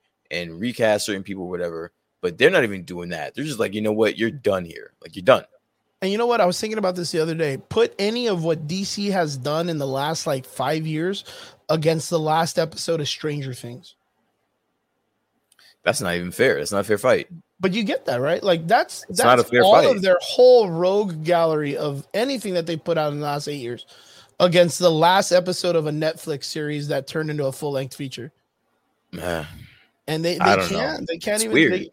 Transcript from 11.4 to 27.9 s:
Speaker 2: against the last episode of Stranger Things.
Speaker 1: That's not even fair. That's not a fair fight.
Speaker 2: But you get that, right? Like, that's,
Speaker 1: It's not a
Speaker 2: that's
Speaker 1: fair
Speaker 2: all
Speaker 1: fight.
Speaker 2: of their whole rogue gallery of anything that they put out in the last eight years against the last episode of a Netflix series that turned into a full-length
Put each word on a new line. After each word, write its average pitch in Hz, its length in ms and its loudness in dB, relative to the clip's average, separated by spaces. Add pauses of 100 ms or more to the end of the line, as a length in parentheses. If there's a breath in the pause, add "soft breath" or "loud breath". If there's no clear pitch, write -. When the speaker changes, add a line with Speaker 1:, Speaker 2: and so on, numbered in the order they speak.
Speaker 2:
against 160 400 0
the 170 100 0
last 156 380 0
episode 160 440 -2
of 139 60 -4
Stranger 147 460 -6
Things. 123 420 -16 (1900 soft breath)
Speaker 1:
That's - 180 0
not 90 140 -2
even 87 160 -4
fair. 117 240 2
That's 73 160 -4
not 101 80 0
a 101 40 0
fair 104 140 0
fight. 113 300 2 (320)
Speaker 2:
But 180 140 0
you 220 100 -2
get 220 220 -4
that, 123 140 -2
right? 151 220 0
Like, 165 260 0
that's, 247 400 0
Speaker 1:
It's 180 120 -8
not 127 180 6
a 120 60 4
Speaker 2:
that's - 80 -2
Speaker 1:
fair 120 100 4
Speaker 2:
all 113 140 8
Speaker 1:
fight. - 200 6
Speaker 2:
of 196 60 -4
their 185 180 4
whole 247 520 6
rogue 180 520 0
gallery 156 540 2
of 143 380 -4
anything 220 400 -2
that 165 100 -2
they 165 100 -4
put 160 220 -2
out 151 160 0
in 147 60 -6
the 147 60 -4
last 143 220 -4
eight 147 140 -6
years 120 240 -8 (540 soft breath)
against 175 400 6
the 175 100 6
last 170 420 4
episode 180 440 2
of 156 100 2
a 151 60 -2
Netflix 151 540 -4
series 147 420 -6
that 139 180 -4
turned 156 240 -6
into 147 160 -4
a 135 60 0
full-length 135 440 -6